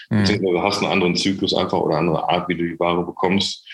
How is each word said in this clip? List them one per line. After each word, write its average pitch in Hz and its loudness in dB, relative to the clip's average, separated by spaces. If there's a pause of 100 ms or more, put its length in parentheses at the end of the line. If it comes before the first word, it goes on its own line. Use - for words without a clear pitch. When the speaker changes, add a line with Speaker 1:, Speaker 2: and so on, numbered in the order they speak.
(100)
Speaker 1:
Mhm. 110 2
Speaker 2:
Beziehungsweise 95 2
hast 98 0
einen 76 0
anderen 90 2
Zyklus 98 -2
einfach 92 0
oder 80 0
andere 80 0
Art, 87 0
wie 87 -2
du 87 -2
die 82 -4
Ware 87 0
bekommst. 92 -2